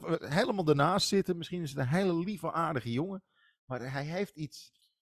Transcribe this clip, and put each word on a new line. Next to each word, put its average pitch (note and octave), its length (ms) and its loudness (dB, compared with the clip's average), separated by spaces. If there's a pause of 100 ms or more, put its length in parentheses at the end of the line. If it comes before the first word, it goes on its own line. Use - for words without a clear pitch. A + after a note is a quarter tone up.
eh, E3 220 -2
helemaal F#3+ 380 2
ernaast D3+ 400 4
zitten. F#3 300 2
Misschien F3 240 -6
is D3+ 80 -4
het C#3 100 -6
een C3 80 0
hele F3+ 300 2
lieve, E3+ 340 -4
aardige D3+ 400 0
jongen. F#3+ 320 -2 (420)
Maar B2+ 260 -6
hij C#3 120 -4
heeft F3 320 -4
iets, - 360 -10 (300)